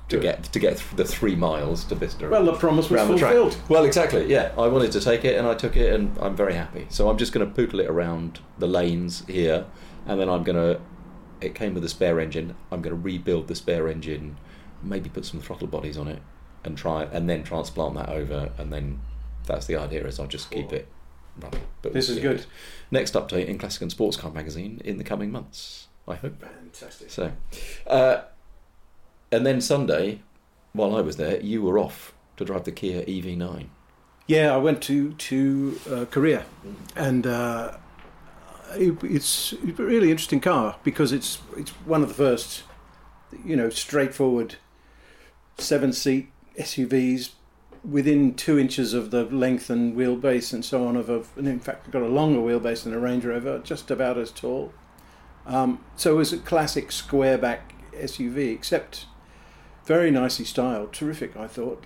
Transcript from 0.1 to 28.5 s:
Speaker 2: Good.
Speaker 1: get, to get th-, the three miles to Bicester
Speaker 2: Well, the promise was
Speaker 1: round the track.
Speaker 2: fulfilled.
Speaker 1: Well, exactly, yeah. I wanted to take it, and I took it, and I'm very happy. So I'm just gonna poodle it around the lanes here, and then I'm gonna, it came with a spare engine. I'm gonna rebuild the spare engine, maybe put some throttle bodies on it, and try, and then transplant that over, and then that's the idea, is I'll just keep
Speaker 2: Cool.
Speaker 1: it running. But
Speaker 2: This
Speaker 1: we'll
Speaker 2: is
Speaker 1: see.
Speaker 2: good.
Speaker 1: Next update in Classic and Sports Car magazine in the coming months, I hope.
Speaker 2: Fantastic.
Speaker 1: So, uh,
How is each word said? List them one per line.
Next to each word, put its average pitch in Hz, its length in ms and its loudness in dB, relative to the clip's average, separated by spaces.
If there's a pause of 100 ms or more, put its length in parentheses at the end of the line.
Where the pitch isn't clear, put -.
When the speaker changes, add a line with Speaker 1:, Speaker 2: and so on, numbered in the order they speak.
Speaker 2:
Good. - 60 2
Speaker 1:
get, - 200 0
to - 160 -4
get - 180 4
th-, - 180 -10
the 90 100 2
three 98 300 0
miles 80 500 0
to - 100 -4
Bicester 160 340 -4
Speaker 2:
Well, 208 160 6
the 170 80 6
promise 160 360 4
was - 100 6
Speaker 1:
round - 140 6
the 180 40 6
track. 143 160 6
Speaker 2:
fulfilled. 240 240 6 (120)
Speaker 1:
Well, 160 160 10
exactly, 131 440 4
yeah. 135 280 4
I 117 100 4
wanted 123 260 6
to 104 80 2
take 117 240 4
it, 127 120 4
and 117 100 2
I 117 60 4
took 117 220 0
it, 123 180 8
and 104 280 2
I'm 98 140 0
very 98 200 4
happy. - 340 -6
So 104 200 4
I'm 110 80 4
just 117 160 0
gonna 107 120 2
poodle 113 360 0
it - 80 2
around 85 500 -2 (180)
the 87 100 0
lanes 87 600 0
here, 82 380 2 (400)
and 98 140 0
then 92 100 2
I'm 87 140 2
gonna, 85 360 2 (600)
it 92 140 -6
came 104 180 -4
with 87 100 -4
a 82 60 -4
spare 85 320 2
engine. 80 340 -4 (160)
I'm 87 100 -6
gonna 85 140 -4
rebuild 87 520 -2
the 85 80 -6
spare 82 340 0
engine, 76 480 -8 (460)
maybe 95 260 -6
put - 160 -10
some 82 160 -10
throttle - 260 -8
bodies 73 300 -6
on 73 100 -6
it, - 140 -10 (420)
and 78 140 -8
try, 78 260 -2
and 85 260 -2
then 80 140 0
transplant 80 520 -4
that 78 140 -6
over, 71 480 -4
and 73 140 -8
then 71 300 -6 (440)
that's 76 200 -4
the 82 100 -2
idea, 73 320 -4
is 67 120 -8
I'll 69 80 -6
just 71 240 -10
keep 71 180 -6
Speaker 2:
Cool. - 100 -4
Speaker 1:
it - 80 -12 (540)
running. - 200 -6 (200)
But - 120 -6
Speaker 2:
This 127 160 2
Speaker 1:
we'll 117 80 -2
Speaker 2:
is 113 60 -4
Speaker 1:
see. 139 40 2
Speaker 2:
good. - 180 0 (460)
Speaker 1:
Next 127 220 0
update 90 340 0
in 98 100 -6
Classic - 240 -8
and 85 100 -6
Sports - 260 0
Car 80 140 -8
magazine 80 520 -10
in 98 140 -6
the - 80 -8
coming 104 260 -4
months, - 560 -14 (200)
I - 80 -8
hope. 139 260 -12
Speaker 2:
Fantastic. - 680 -20
Speaker 1:
So, 82 220 -4 (560)
uh, 131 340 6 (1120)